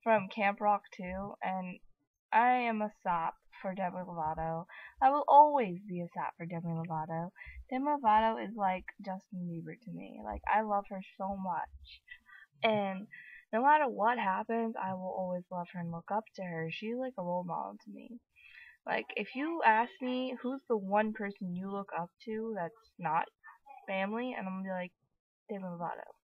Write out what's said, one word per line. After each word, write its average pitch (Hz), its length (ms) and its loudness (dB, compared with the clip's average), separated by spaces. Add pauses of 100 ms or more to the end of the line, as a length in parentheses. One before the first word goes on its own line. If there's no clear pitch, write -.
from 214 240 4
Camp 202 320 0
Rock 208 220 4 (140)
Two, 190 460 -6
and 185 380 -4 (520)
I 240 200 8
am 233 300 2
a 214 100 -2 (100)
sap 170 320 0 (260)
for 190 140 -4
Demi 180 220 -2 (100)
Lovato. 160 600 -4 (360)
I 269 80 8
will 294 160 2
always 277 600 8
be 175 140 -4
a 170 120 -8
sap 165 220 -4
for 170 100 -8
Demi 170 260 -6
Lovato. 165 580 -4 (380)
Demi 262 160 -2
Lovato 226 560 4
is 214 160 -6
like 185 280 0 (200)
Justin 190 360 -8
Bieber 165 340 -6 (100)
to - 80 -14
me. 170 320 -12
Like, 107 220 -6
I 208 160 4
love 202 280 0
her 196 100 -8 (180)
so 196 180 -4
much. 175 640 -8 (640)
And 202 460 2 (440)
no 233 120 2
matter 294 240 8
what 214 280 2
happens, 226 640 0
I 190 140 -2
will 185 240 -6
always 180 320 -2
love 175 220 -6
her 180 80 -8
and 170 100 -4
look 170 220 -6
up 220 140 0 (100)
to 190 80 -6
her. 165 260 -4
She's 214 260 -6
like 254 220 -6
a 185 60 -6
role 180 180 -2
model 180 420 -4
to 208 80 -18
me. 226 280 -16 (680)
Like, - 200 -2 (100)
if - 180 -6
you 311 320 -4
ask 226 240 6 (100)
me, 254 420 -4
"Who's 269 260 -4
the 240 80 2
one 208 360 2
person 202 440 -6
you 190 140 -6
look 196 280 -6
up 170 120 -6 (160)
to 220 300 -4
that's 170 420 -8
not 165 300 0 (600)
family?" 208 440 -2
And 196 140 -6
I'm 190 160 -6
gonna - 20 -6
be 190 60 -6
like, 180 220 -6 (560)
"Demi 196 160 -6
Lovato" 175 420 -6 (180)